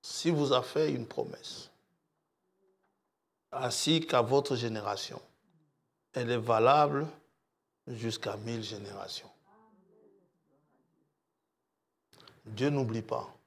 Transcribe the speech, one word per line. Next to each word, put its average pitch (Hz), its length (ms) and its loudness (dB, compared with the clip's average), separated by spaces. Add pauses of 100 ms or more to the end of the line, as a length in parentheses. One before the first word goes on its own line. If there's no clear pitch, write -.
Si - 280 -2
vous 147 220 4
a 127 100 4
fait 156 300 0
une 120 140 -4
promesse, - 640 -10 (1800)
ainsi 143 560 0
qu'à 127 160 4
votre 135 340 2
génération, 107 640 -4 (920)
elle 120 180 -4
est 123 80 2
valable 139 720 4 (800)
jusqu'à 113 500 -6
mille 110 260 -8
générations. 101 680 -12 (3250)
Dieu 120 260 0
n'oublie 117 320 0
pas. - 320 -6 (120)